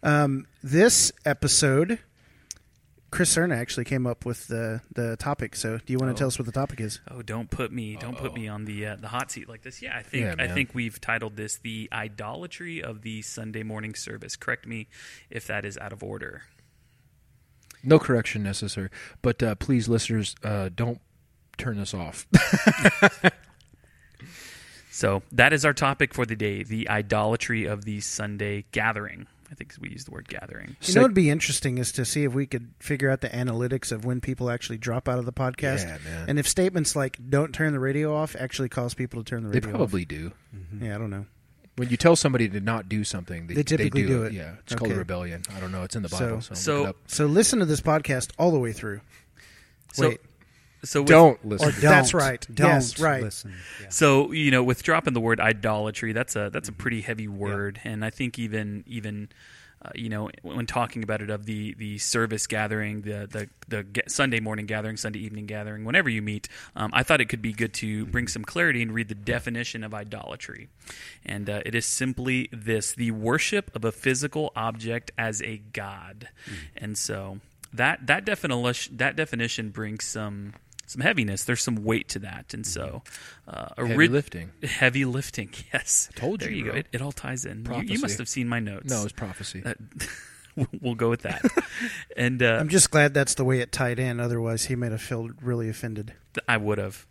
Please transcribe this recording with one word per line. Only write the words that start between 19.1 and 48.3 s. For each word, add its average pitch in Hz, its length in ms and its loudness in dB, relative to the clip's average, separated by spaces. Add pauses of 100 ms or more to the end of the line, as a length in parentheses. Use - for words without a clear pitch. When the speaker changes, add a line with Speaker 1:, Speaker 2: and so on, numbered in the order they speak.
Speaker 3:
But, 120 180 2
uh, 110 140 2
please, 117 340 2
listeners, 113 540 2
uh, 101 300 -2
don't 117 280 -2 (560)
turn 117 200 -4
this 101 180 -6
off. 85 360 -8
<laughs> - 1000 6 (1600)
Speaker 2:
So 98 380 2
that 127 220 6
is 143 100 2
our 147 100 6
topic 139 400 2
for 123 120 0
the 113 100 -2
day, 101 280 -2
the 110 260 -4
idolatry 107 760 0
of 104 200 -4
the 104 160 -6
Sunday 104 720 -6
gathering. 104 540 -6 (240)
I 147 60 -16
think - 240 -16
we - 100 -12
use - 160 -14
the - 60 -18
word - 180 -16
gathering. - 520 -14
Speaker 1:
You 180 140 0
know 226 60 12
what 262 80 12
would 214 60 0
be 175 140 8
interesting 143 480 0
is 123 160 -2
to 127 120 -2
see 147 180 0
if 131 100 0
we 139 120 0
could 120 340 -8
figure 139 300 0
out 135 120 2
the 123 80 -4
analytics 123 600 -2
of 110 140 -6
when 123 160 -2
people 127 280 -2
actually 120 280 -4
drop 120 320 -4
out 123 80 2
of 123 80 -2
the 123 80 -8
podcast. 131 520 -2
Speaker 3:
Yeah, 82 200 -10
man. 165 240 -8
Speaker 1:
And 143 100 2
if 143 80 0
statements 185 480 2
like, 139 220 0 (120)
"Don't 143 240 2
turn 156 200 0
the 139 60 0
radio 147 360 0
off," 151 220 -2
actually 127 320 -4
cause 123 240 -4
people 120 300 -6
to - 60 -12
turn 117 140 -4
the 107 60 -6
Speaker 3:
They 101 60 0
Speaker 1:
radio 107 160 0
off. - 60 -4
Speaker 3:
probably 95 280 0
do. 78 260 -8 (240)
Speaker 4:
Mm-hmm. 101 300 -10
Speaker 1:
Yeah, 104 100 -4
I - 20 -6
don't 110 120 -6
know. 98 160 -6 (520)
Speaker 3:
When 123 120 -2
you 120 80 2
tell 170 200 10
somebody 127 320 4
to 101 100 -4
not 107 300 -2
do 107 160 0
something, 87 420 -6
they, 170 80 -4
Speaker 1:
They 147 80 2
typically 135 400 2
Speaker 3:
they 127 40 2
do 131 120 4
Speaker 1:
do 113 40 0
Speaker 3:
it. 110 40 -2
Speaker 1:
it. 107 60 -6
Speaker 3:
Yeah, 85 220 -8 (100)
it's 120 100 -6
called 113 160 0
Speaker 1:
Okay. 95 80 0
Speaker 3:
rebellion. 87 420 -6 (140)
I 95 60 -10
don't 92 100 -6
know. 92 120 -4
It's 92 120 -6
in 110 80 -2
the 87 60 -4
Speaker 1:
So 92 100 -4
Speaker 3:
Bible, 113 220 0
so - 120 -12
Speaker 2:
So 147 260 0
Speaker 3:
look 143 60 4
it - 40 -2
up. 95 60 -8 (120)
Speaker 1:
So - 200 2
listen 214 320 6
to 185 60 6
this 151 160 2
podcast 147 560 2